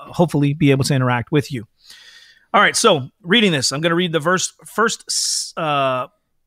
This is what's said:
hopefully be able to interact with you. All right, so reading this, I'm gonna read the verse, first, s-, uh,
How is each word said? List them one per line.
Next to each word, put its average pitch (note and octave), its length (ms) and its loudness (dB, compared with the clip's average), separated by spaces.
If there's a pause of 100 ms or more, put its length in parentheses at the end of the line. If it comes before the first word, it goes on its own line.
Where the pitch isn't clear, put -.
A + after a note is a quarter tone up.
hopefully D3 460 0
be D3 160 2
able C3+ 140 2
to D3+ 100 0
interact B2 360 0
with D3 220 0
you. A2+ 140 -10 (880)
All G3+ 60 4
right, F3 160 2
so D#3 340 2 (120)
reading G3+ 300 2
this, C3+ 200 -2
I'm C#3+ 80 -6
gonna E3+ 140 0
read F3 180 0
the D#3+ 80 0
verse, F3 320 -2 (120)
first, - 440 -4
s-, - 480 -6
uh, C#3 520 -2 (380)